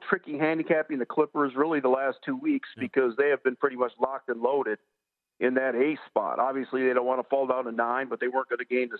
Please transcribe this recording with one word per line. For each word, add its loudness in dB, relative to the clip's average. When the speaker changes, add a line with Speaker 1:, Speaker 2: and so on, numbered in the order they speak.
Speaker 1:
tricky -2
handicapping 0
the -2
Clippers 0
really 2
the 2
last 2
two -4
weeks -2
Speaker 2:
Yeah. -16
Speaker 1:
because 0
they 4
have 0
been 2
pretty -2
much 0
locked -2
and -4
loaded 0
in 2
that 0
eighth 2
spot. 0
Obviously, 0
they 2
don't 2
wanna 0
fall 0
down -2
to -6
nine, 0
but -6
they -2
weren't -2
gonna -4
gain 0
the -10